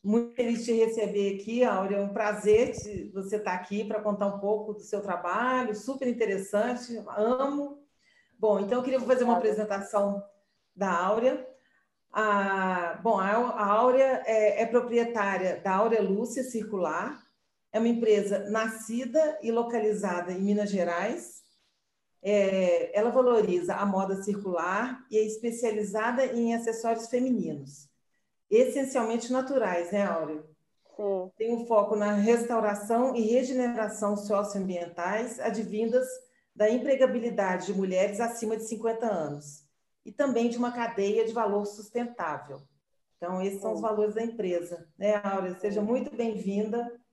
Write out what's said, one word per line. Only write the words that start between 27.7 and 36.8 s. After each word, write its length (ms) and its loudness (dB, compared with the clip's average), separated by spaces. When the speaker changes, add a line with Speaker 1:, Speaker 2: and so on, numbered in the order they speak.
Speaker 1:
essencialmente 840 2
naturais, 600 0
né, 120 0
Áurea? 420 -4
Speaker 2:
Sim. 400 -4
Speaker 1:
Tem 160 -2
um 140 -2
foco 300 4
na 180 2
restauração 1000 2
e 60 0
regeneração 920 0
socioambientais 1200 -4
advindas 680 0
da 140 4
empregabilidade 960 2